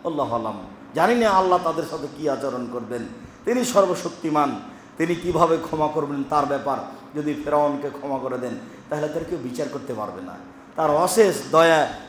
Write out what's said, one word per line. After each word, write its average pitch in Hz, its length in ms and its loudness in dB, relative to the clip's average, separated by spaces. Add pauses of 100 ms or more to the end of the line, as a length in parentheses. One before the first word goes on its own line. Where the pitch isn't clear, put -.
আল্লাহ 143 320 -2
আলাম, 110 260 -4 (340)
জানি 185 200 4
না 233 140 4
আল্লাহ 185 340 4
তাদের 160 280 -2
সাথে 147 160 -8 (100)
কি 151 120 -2
আচরণ 123 440 -4
করবেন। 117 340 -6 (380)
তিনি 247 200 0
সর্বশক্তিমান, 156 920 0 (380)
তিনি 165 180 2
কিভাবে 165 420 4
ক্ষমা 156 300 0
করবেন 143 420 -2
তার 147 160 4
ব্যাপার। 135 320 -2 (380)
যদি 147 280 -4
ফেরাউনকে 147 460 0
ক্ষমা 139 300 -6
করে 127 180 -4
দেন, 123 140 -6 (380)
তাহলে 151 180 -2
তার 156 220 -4
কেউ 175 140 -4
বিচার 127 300 -6
করতে 127 200 -8
পারবে 98 280 -8
না। 90 120 -12 (420)
তার 156 160 2
অশেষ 180 440 4 (160)
দয়া 160 360 6 (220)